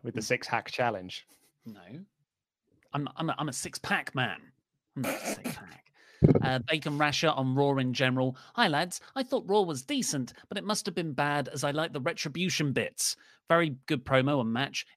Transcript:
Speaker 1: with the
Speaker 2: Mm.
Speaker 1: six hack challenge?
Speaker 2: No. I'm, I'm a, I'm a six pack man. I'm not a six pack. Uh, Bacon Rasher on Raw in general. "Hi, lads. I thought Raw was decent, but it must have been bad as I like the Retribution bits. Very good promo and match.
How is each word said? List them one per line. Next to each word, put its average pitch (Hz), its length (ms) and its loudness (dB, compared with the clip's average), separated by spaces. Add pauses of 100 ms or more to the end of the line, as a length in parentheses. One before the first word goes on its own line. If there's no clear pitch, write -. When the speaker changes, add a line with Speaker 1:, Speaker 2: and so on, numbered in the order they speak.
Speaker 1:
with 120 100 -6
the 110 60 -4
Speaker 2:
Mm. 107 40 -6
Speaker 1:
six 120 220 -2
hack 113 240 -4
challenge? 101 560 -4 (400)
Speaker 2:
No. 101 140 -18 (1120)
I'm, 143 240 -4
I'm 165 140 -2
a, - 80 -4
I'm 151 100 -2
a 135 40 -4
six - 260 -10
pack - 360 -4
man. 110 260 -2 (560)
I'm 135 60 -4
not 135 120 -2
a - 200 -10
six - 220 -8
pack. - 260 -20 (600)
Uh, 131 180 2
Bacon 151 360 0
Rasher 147 320 2
on 135 260 2
Raw 143 220 4
in 127 160 2
general. 131 440 2 (180)
"Hi, 233 140 4
lads. 165 320 -2 (140)
I 269 80 -4
thought 247 240 -2
Raw 202 160 4
was 156 200 -2
decent, 175 500 -2 (160)
but - 80 -10
it 185 80 -6
must - 220 -4
have 185 80 -4
been 165 180 -4
bad 143 360 0
as 143 140 -6
I 143 100 0
like 156 200 -2
the 143 80 -6
Retribution 160 720 -2
bits. - 440 -2 (320)
Very 165 280 4 (100)
good 147 180 -2
promo 135 360 4
and 113 120 0
match. 131 340 -4 (100)